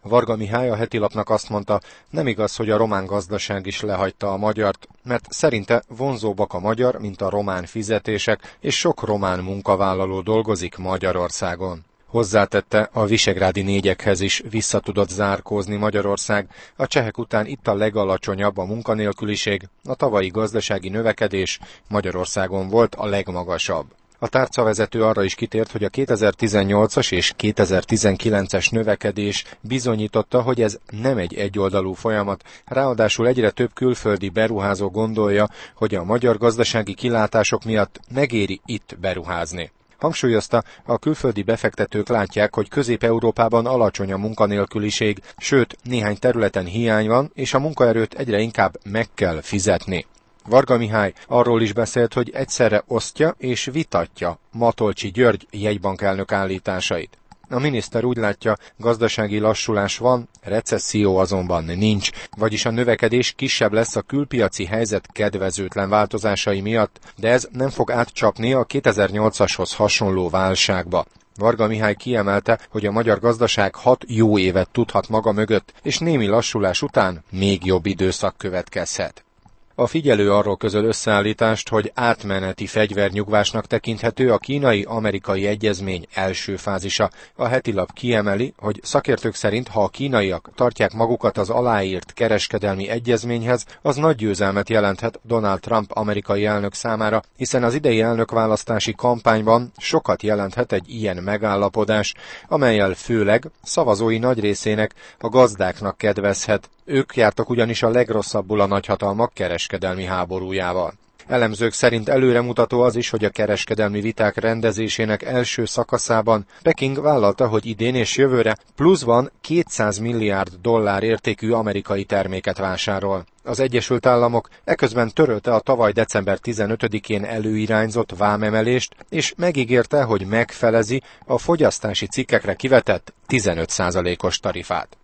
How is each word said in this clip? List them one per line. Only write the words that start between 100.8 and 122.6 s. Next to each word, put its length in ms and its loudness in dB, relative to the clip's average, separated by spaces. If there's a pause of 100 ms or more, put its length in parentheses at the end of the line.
ilyen 340 -4
megállapodás, 920 0 (340)
amellyel 460 4
főleg 560 2 (140)
szavazói 540 2
nagy 220 0
részének, 540 0 (260)
a 100 -4
gazdáknak 680 4
kedvezhet. 720 0 (160)
Ők 300 -2
jártak 340 2
ugyanis 340 0
a 60 4
legrosszabbul 720 0
a 40 6
nagyhatalmak 680 0
kereskedelmi 720 -4
háborújával. 880 -4 (340)
Elemzők 460 0
szerint 360 2
előremutató 720 2
az 140 4
is, 140 -2
hogy 160 -2
a 40 2
kereskedelmi 720 -2
viták 360 0
rendezésének 840 -2
első 420 -2
szakaszában 800 0 (160)
Peking 400 0
vállalta, 460 4
hogy 180 0
idén 300 -2
és 220 0
jövőre 400 4 (180)
pluszban 560 4 (100)
kétszáz 560 0
milliárd 540 -2 (100)
dollár 420 2
értékű 480 0
amerikai 520 -2
terméket 540 -2
vásárol. 680 -4 (180)